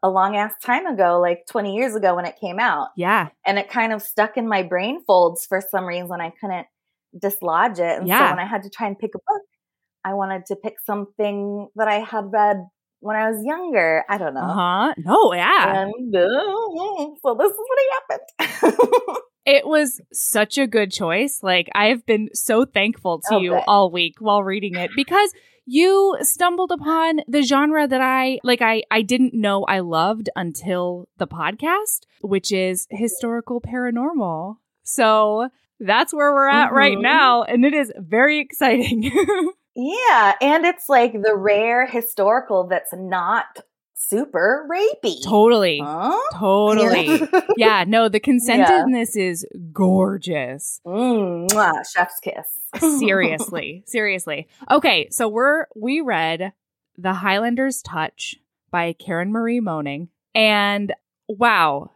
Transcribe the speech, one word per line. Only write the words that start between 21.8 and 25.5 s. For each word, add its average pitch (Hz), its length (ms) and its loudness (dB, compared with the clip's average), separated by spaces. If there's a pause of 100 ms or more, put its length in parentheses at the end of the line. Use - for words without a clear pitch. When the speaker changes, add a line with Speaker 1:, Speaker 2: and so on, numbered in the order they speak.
Speaker 2:
have 233 180 0
been 214 280 0
so 233 300 0
thankful 196 640 -2
to 214 80 2
Speaker 1:
Oh, 202 40 4
Speaker 2:
you 185 100 -2
Speaker 1:
good. - 180 0
Speaker 2:
all 202 240 4
week 170 300 -2
while 208 200 2
reading 190 340 -6
it 180 200 -4
because 359 380 2 (320)